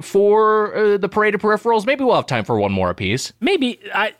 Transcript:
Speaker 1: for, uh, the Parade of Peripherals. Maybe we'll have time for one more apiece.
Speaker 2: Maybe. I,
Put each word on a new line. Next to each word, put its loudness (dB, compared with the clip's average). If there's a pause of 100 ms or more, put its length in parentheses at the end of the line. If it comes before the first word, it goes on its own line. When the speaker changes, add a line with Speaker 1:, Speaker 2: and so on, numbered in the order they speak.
Speaker 1:
for, 2
uh, 0
the -2
Parade 0
of -4
Peripherals. 0
Maybe 0
we'll 4
have 0
time -2
for -2
one 0
more 0
apiece. -4
Speaker 2:
Maybe. -2 (160)
I, -4